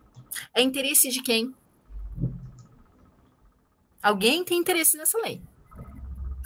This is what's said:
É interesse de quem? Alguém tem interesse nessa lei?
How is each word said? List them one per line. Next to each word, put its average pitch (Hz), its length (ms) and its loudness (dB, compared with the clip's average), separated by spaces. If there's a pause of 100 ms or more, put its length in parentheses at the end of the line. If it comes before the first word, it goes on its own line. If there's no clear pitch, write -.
(540)
É 226 80 4
interesse 269 480 2
de 254 140 -4
quem? 233 280 0 (2500)
Alguém 214 420 4
tem 349 140 2
interesse 339 380 2
nessa 320 200 -2
lei? 427 240 -4 (1040)